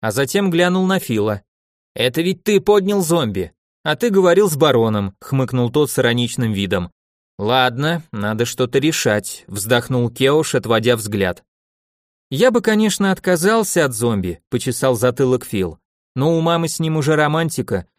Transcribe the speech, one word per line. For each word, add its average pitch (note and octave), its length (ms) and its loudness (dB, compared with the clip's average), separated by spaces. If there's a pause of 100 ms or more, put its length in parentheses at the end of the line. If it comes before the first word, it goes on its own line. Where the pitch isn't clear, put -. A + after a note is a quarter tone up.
А A2 100 -4
затем C#3 380 0
глянул F3+ 360 2
на F#3 140 0
Фила. G#2+ 440 -2 (520)
«Это B2+ 260 -2
ведь F#3 220 -2
ты G#3 160 4
поднял G3+ 420 2
зомби, B2 520 -2 (300)
а D3+ 120 -2
ты A#3+ 140 0
говорил F#3+ 400 4
с D3+ 80 -4
бароном», A2+ 640 2
хмыкнул B2 500 -2
тот D3 180 2
с - 80 -4
ироничным A#2+ 540 0
видом. F#2+ 400 -2 (460)
«Ладно, B2+ 720 -2
надо A2 320 -4
что-то B2 360 -2
решать», B2+ 680 -2
вздохнул A#2+ 600 -2
Кеош, C#3 460 0
отводя A2+ 420 0
взгляд. G2+ 480 -4 (840)
«Я G#3 220 2
бы, A3+ 80 2
конечно, G#3 540 0
отказался F#3 720 0
от C3 80 -2
зомби», G#2 560 -2
почесал B2+ 460 -2
затылок B2 500 0
Фил. F2+ 340 -4 (380)
«Но D#3+ 200 2
у D#3+ 40 0
мамы E3 260 0
с D#3+ 140 -6
ним D#3+ 160 -2
уже D#3 180 2
романтика». D3+ 720 -2 (120)